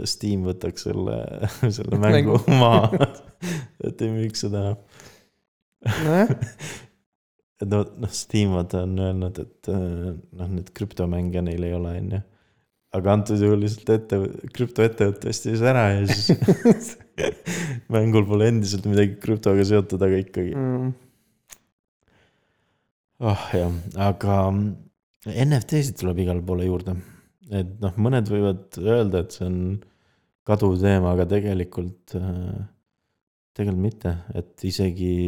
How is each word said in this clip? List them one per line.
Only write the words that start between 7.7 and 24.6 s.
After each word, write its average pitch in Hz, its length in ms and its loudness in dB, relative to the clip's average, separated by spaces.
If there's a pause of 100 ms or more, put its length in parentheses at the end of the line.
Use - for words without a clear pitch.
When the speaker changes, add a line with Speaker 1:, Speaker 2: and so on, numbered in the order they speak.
Speaker 1:
noh, 110 180 -6
Steam, 104 400 0
vaata, 90 320 -2
on 92 120 -2
öelnud, 92 440 -2
et, - 280 -14
äh, 90 460 -4 (160)
noh, 90 180 -10
neid 90 240 -6
krüptomänge 90 720 -4
neil 87 220 -4
ei 87 80 -4
ole, 87 220 -4
on 98 160 -6
ju. 98 100 -4 (760)
Aga 95 180 2
antud 104 280 2
juhul 104 200 4
lihtsalt 104 300 -2
ette-, 110 320 0 (260)
krüptoettevõte 110 800 0
ostis 113 320 -4
ära 123 280 4
ja 101 160 2
siis 107 880 2 (160)
<laughs> 160 840 -6
mängul 110 280 4
pole 104 240 4
endiselt 101 380 0
midagi 101 320 2
krüptoga 101 460 2
seotud, 98 360 2
aga 95 200 4
ikkagi. 92 340 -4
Speaker 2:
Mm. 127 400 -2 (2250)
Speaker 1:
Oh, 107 280 0
jah. 87 240 0 (280)
Aga 98 380 2 (840)